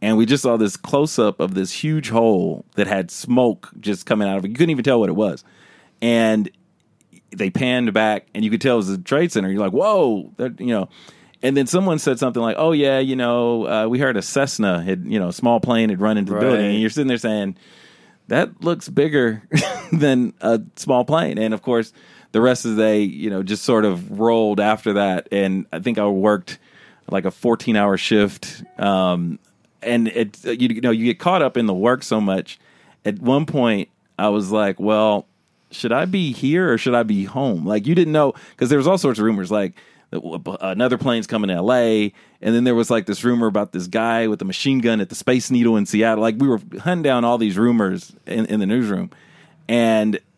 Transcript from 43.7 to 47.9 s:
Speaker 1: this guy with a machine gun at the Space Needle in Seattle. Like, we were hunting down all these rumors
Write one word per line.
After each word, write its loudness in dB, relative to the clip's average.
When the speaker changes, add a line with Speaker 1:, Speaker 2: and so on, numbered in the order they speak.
Speaker 1:
this -6
guy 0
with -2
a -6
machine -2
gun 2
at -6
the -14
Space -2
Needle 4
in 0
Seattle. 2
Like, 2
we 2
were 2
hunting -2
down 2
all 2
these 0
rumors 0